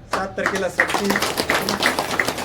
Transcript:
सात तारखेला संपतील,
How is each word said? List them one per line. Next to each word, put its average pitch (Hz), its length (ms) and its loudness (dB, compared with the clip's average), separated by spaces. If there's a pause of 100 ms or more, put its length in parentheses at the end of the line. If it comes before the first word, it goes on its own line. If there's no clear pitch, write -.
(120)
सात 190 160 -2
तारखेला 196 400 0
संपतील, - 420 0 (1300)